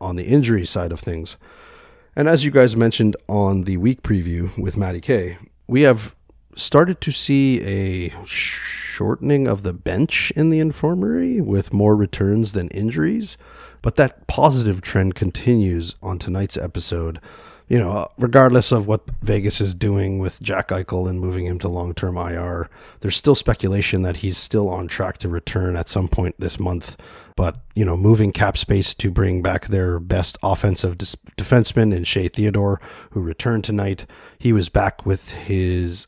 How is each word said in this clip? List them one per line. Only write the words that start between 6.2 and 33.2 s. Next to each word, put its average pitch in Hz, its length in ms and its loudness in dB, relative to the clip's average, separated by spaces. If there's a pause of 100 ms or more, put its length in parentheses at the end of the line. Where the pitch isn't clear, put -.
started 175 460 2
to 156 100 -2
see 135 500 2
a 95 500 -2 (140)
shortening - 1200 -2
of 104 140 0
the 95 120 -4
bench 90 640 -2
in 156 140 4
the 160 80 4
infirmary 196 840 0
with 101 320 0
more 104 240 6
returns 104 580 0
than 90 160 -4
injuries, 156 680 -2 (460)
but 120 140 0
that - 280 2
positive 123 560 2
trend 95 320 0
continues 92 880 0
on 92 160 -6
tonight's 92 400 -4
episode. 82 640 -6 (480)
You 120 100 4
know, 95 280 -2 (100)
regardless 127 540 6
of 107 160 2
what 107 240 -2 (100)
Vegas 101 380 0
is 95 160 -2
doing 95 440 -2
with 95 220 -6
Jack - 280 -4
Eichel 92 400 -2
and 90 100 -4
moving 90 260 -4
him 90 140 -4
to 95 80 -4
long-term 87 500 -4
I 87 200 -6
R, 87 320 -6 (320)
there's 101 160 -2
still 143 180 4
speculation 101 680 0
that 90 140 -2
he's 95 200 -4
still 104 320 0
on 90 180 -6
track 92 300 -6
to - 100 -8
return 90 480 -2
at 82 140 -4
some 95 180 0
point - 320 0
this 95 220 -6
month. 90 340 -4 (400)
But, 85 220 0 (180)
you 110 80 2
know, 87 140 0
moving 107 340 6
cap 98 260 0
space - 360 0
to - 180 -4
bring 92 300 0
back 92 260 -2
their 92 320 0
best 90 420 -4
offensive 95 560 0
dis-, - 200 -8 (200)
defenseman 110 560 4
in 87 120 -2
Shea 92 240 0
Theodore, 101 500 0 (320)
who 107 80 -4
returned 98 460 -2